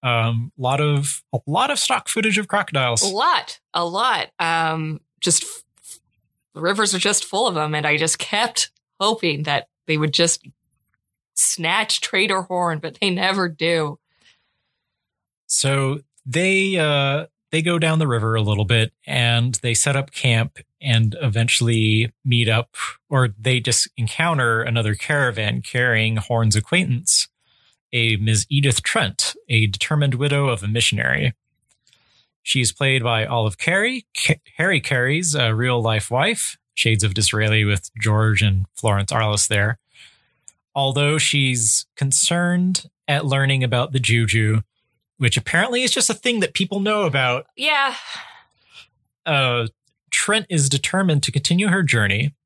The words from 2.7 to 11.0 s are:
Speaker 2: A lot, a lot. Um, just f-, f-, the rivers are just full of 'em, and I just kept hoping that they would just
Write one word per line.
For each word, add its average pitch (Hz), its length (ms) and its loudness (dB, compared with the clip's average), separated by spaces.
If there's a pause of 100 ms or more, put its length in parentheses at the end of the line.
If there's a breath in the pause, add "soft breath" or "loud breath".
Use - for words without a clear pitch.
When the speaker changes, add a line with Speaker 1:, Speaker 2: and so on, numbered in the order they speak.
Speaker 2:
A 196 60 0
lot, 254 520 0 (140)
a 175 120 -2
lot. 196 520 -2
Um, 160 640 -2 (220)
just - 220 0
f-, - 200 -14 (180)
f-, - 180 -20 (540)
the 151 80 -12
rivers 196 320 0
are 185 60 -2
just 202 260 0
full 220 220 -2
of 185 100 -2
'em, 151 160 -2
and 151 120 -2
I 151 120 2
just 160 220 0
kept - 500 -2 (300)
hoping 190 440 0
that 147 240 -2 (200)
they 156 100 0
would 151 160 0
just - 320 0 (880)